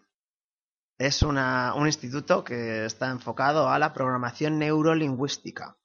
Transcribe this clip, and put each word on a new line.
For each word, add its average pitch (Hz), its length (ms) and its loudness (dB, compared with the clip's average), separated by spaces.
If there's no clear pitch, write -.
es 139 240 2
una, 127 540 0
un 147 100 2
instituto 147 580 0
que 113 420 -4
está 127 260 -4
enfocado 131 580 0
a 135 80 2
la 151 160 0
programación 127 640 -2
neurolingüística. 151 1300 0